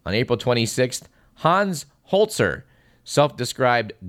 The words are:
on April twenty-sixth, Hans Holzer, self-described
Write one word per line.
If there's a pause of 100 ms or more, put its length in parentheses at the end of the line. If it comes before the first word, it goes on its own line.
on
April
twenty-sixth, (280)
Hans (260)
Holzer, (400)
self-described (160)